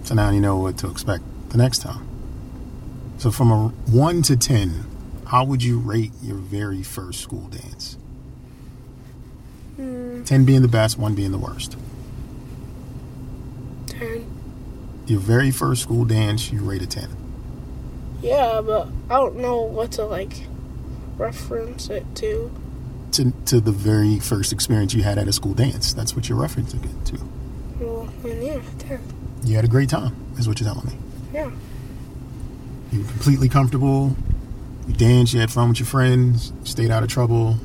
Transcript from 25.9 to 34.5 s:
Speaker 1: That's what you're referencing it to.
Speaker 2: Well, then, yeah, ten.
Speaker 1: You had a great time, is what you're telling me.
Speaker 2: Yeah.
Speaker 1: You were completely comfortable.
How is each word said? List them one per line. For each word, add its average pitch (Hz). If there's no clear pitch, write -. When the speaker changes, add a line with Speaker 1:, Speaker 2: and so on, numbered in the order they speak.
Speaker 1:
That's -
what 117
you're 117
referencing -
it -
to. -
Speaker 2:
Well, 226
then, 226
yeah, 277
ten. 262
Speaker 1:
You 110
had 110
a -
great 127
time, 123
is 120
what 107
you're 110
telling -
me. -
Speaker 2:
Yeah. 294
Speaker 1:
You 104
were 101
completely 131
comfortable. 135